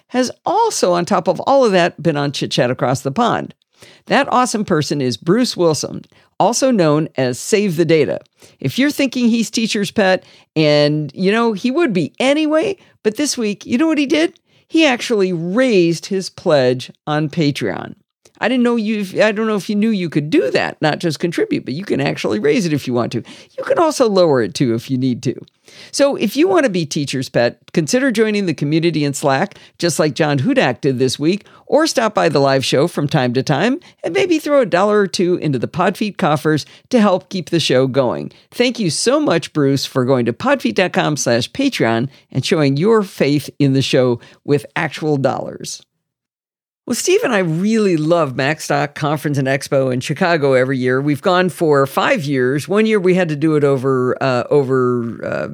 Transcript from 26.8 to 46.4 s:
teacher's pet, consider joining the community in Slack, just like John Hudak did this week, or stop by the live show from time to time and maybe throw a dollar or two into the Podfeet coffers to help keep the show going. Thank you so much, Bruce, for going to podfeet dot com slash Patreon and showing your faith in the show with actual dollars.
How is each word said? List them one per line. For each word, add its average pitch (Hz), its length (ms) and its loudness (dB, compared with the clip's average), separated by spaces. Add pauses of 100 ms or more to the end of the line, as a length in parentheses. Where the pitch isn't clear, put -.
teacher's 143 440 -4
pet, 120 320 0 (100)
consider 254 400 0
joining 208 340 0
the 175 80 -2
community 156 520 0
in 143 80 -2
Slack, 143 440 0 (220)
just 170 200 0
like 156 160 0
John 147 240 0
Hudak 180 420 0
did 135 180 0
this 131 180 0
week, 170 300 -2 (180)
or 311 220 2
stop 226 260 -2
by 180 140 2
the 151 140 2
live 135 240 2
show 147 240 2
from 147 180 -4
time 127 280 0
to 131 60 0
time 190 380 0 (240)
and 339 100 -4
maybe 359 240 2
throw 294 220 0
a 254 60 2
dollar 202 340 2
or 196 80 2
two 180 300 0
into 139 200 -2
the 113 120 -4
Podfeet 185 480 -2
coffers 156 480 0 (240)
to 247 100 2
help 190 300 2
keep 180 220 -8
the 170 100 2
show 131 260 2
going. 117 460 -2 (180)
Thank 247 280 0
you 190 100 0
so 240 320 0
much, 175 320 -2
Bruce, 139 320 0
for - 180 -2
going 123 220 2
to 120 80 0
podfeet 254 420 -2
dot 185 160 0
com 156 240 0
slash 120 380 -2
Patreon 123 560 0 (220)
and 131 140 -2
showing 147 300 2
your 214 260 2
faith 151 480 -2 (100)
in 143 120 4
the 135 100 2
show 127 380 2 (240)
with 143 220 0 (100)
actual 156 400 -2
dollars. - 640 -4 (1080)